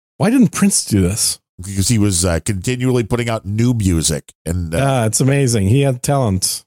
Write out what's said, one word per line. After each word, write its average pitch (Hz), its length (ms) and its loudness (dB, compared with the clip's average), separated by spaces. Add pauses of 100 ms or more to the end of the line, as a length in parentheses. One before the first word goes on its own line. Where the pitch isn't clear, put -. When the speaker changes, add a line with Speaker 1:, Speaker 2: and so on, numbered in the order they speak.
(160)
Speaker 1:
Why 185 140 2
didn't 247 220 4
Prince - 340 0
do 98 160 2
this? 95 360 -2 (240)
Speaker 2:
Because 98 260 -4
he 120 100 2
was, 98 260 0
uh, 85 160 0
continually 123 640 -2
putting 117 240 -2
out 113 180 -4
new 113 280 0
music. 80 580 0 (120)
And, 85 300 -4
uh, 82 60 0
Speaker 1:
Ah, 135 240 0
it's 110 160 -2
amazing. 131 480 2
He 135 140 4
had 131 200 -2
talent. 120 640 -2